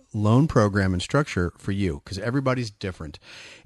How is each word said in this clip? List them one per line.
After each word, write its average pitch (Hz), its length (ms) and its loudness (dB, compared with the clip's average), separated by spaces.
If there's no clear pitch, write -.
loan 110 360 4
program 101 440 2
and 87 120 -2
structure 98 560 -2
for - 120 -6
you, 95 320 -2
'cause 98 140 -12
everybody's 127 540 -4
different. 87 480 -10